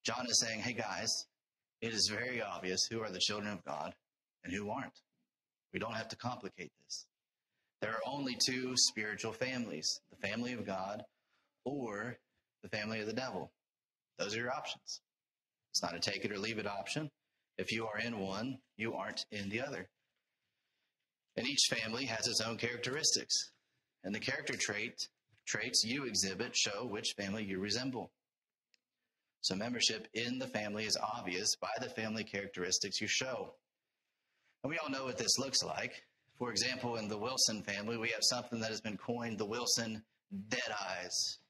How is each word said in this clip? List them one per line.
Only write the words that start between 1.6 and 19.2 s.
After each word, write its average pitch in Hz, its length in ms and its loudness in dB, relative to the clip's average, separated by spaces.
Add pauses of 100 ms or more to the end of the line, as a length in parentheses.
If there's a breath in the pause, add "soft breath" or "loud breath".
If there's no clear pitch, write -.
it 113 120 -2
is 101 180 4
very 117 300 -2
obvious 92 500 0
who 113 120 -2
are 107 80 -4
the 92 80 -6
children 104 340 0
of 92 120 -8
God 76 300 -4 (480)
and 87 100 -6
who 101 180 -2
aren't. 120 300 -6 (720)
We 95 80 -2
don't 110 140 -4
have 110 140 -4
to - 80 -8
complicate 101 560 -6 (120)
this. - 220 -10 (760)
There 107 100 0
are 113 160 -2
only 131 300 -2 (100)
two 127 300 0
spiritual 107 560 2
families, 117 680 -2 (100)
the - 180 -4
family 120 260 0
of 110 100 -6
God 98 400 -2 (600)
or 117 520 -2 (460)
the 101 60 -10
family 110 320 0
of 104 60 0
the 113 60 0
devil. 117 400 -2 (680)
Those 98 160 0
are 113 60 0
your 123 120 0
options. - 480 -4 (720)
It's - 100 4
not 85 120 0
a 85 60 -4
take 98 240 0
it 104 80 0
or 101 60 -2
leave 110 200 0
it 104 80 0
option. 104 440 -2 (480)
If 92 120 -2
you 113 160 2
are 107 120 -2
in 117 200 0
one, 101 400 0 (180)
you 110 180 0
aren't 104 360 -2